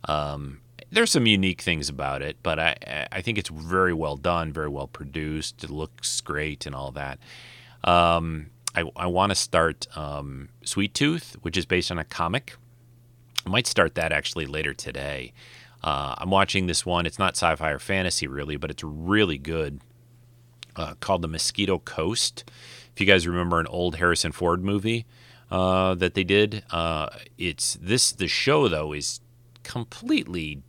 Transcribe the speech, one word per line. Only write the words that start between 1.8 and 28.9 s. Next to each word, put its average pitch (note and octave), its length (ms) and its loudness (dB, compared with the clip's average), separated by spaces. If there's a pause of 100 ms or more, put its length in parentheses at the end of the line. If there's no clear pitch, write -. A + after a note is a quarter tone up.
about C2+ 320 -4
it, C#2+ 220 -8
but D#2+ 160 0
I, D2+ 520 -2
I F#2 100 -8
think G#2+ 160 -2
it's G#2 120 -4
very E2+ 440 2
well D#2 220 -2
done, E2 380 0
very D2+ 160 -4
well C#2 180 -6
produced. D2+ 760 -8
It D2 60 -12
looks - 520 -6
great D2+ 440 -4
and C#2+ 100 -8
all C2+ 160 -8
that. C2+ 280 -8 (640)
Um, E2+ 680 4 (240)
I, E2+ 80 2 (120)
I F2+ 120 -4
wanna F#2+ 280 2
start, - 520 2 (100)
um, C#2+ 520 -8 (140)
Sweet G2+ 300 -2
Tooth, D#3 480 0
which E2 160 -2
is E2+ 80 0
based F2+ 260 2
on F2 60 -2
a D#2 60 -2
comic. F2 520 -4 (920)
I F#2+ 40 -6
might A#2 180 2
start E2+ 280 2
that E2 160 0
actually D2+ 340 -2
later D2 280 -4
today. C#2 600 -8 (500)
Uh, C#2 340 -2
I'm F2+ 120 -6
watching F#2+ 380 4
this - 180 -2
one. F2 200 0
It's D#2+ 140 -6
not F#2+ 160 2
sci-fi D#2+ 360 2
or C#2 80 -4
fantasy F#2 480 -2
really, C#2+ 280 -6
but C#2+ 160 -6
it's - 120 -10
really E2 540 2
good, C#2+ 440 -4 (960)
uh, D#2+ 240 -8
called F2+ 240 0
The E2 40 -4
Mosquito F2 520 0
Coast. - 680 -4 (480)
If - 80 -4
you F#2+ 60 4
guys F#2 200 8
remember F2 320 2
an E2 80 -2
old F2 300 -2
Harrison E2+ 340 2
Ford F2+ 320 2
movie, G#2 420 0 (460)
uh, F#2 440 2
that F2+ 180 0
they F#2+ 100 0
did, G2+ 480 4
uh, E2 380 0 (280)
it's - 440 -4
this, G#2+ 300 2
the F2+ 160 -4
show C#3 400 2
though D2+ 260 0